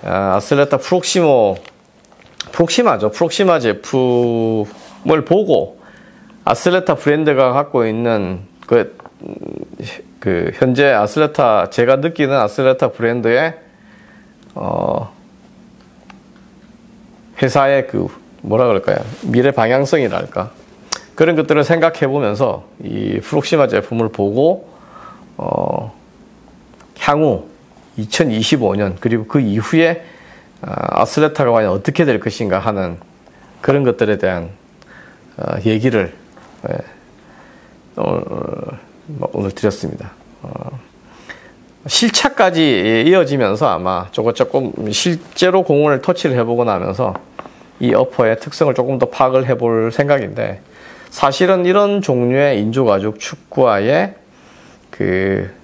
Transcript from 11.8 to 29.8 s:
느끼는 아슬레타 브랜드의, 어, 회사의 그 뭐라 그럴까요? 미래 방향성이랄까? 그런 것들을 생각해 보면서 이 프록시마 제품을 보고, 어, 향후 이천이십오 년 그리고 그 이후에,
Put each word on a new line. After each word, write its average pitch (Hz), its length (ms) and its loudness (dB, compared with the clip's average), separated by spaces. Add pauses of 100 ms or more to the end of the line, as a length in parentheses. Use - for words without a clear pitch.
느끼는 143 400 -2
아슬레타 131 520 2
브랜드의, 120 680 0 (1000)
어, - 600 -4 (2250)
회사의 135 460 2
그 95 180 -4 (360)
뭐라 117 260 2
그럴까요? - 300 0 (240)
미래 123 280 2
방향성이랄까? 120 1000 0 (680)
그런 160 180 4
것들을 151 300 2
생각해 147 420 2
보면서 123 580 -2 (160)
이 104 440 -6
프록시마 151 420 2
제품을 110 440 -2
보고, 127 600 0 (680)
어, 50 560 -4 (1080)
향후 147 480 0 (480)
이천이십오 110 800 0
년 98 240 -2
그리고 110 260 0
그 143 140 0
이후에, 160 640 0 (580)